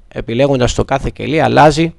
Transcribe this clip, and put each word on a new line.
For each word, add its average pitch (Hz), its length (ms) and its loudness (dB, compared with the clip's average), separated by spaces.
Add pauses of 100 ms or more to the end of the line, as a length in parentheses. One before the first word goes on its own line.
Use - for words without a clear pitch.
Επιλέγοντας 127 680 -2
το - 120 -4
κάθε 135 280 -4
κελί 131 280 -4
αλλάζει, 147 580 2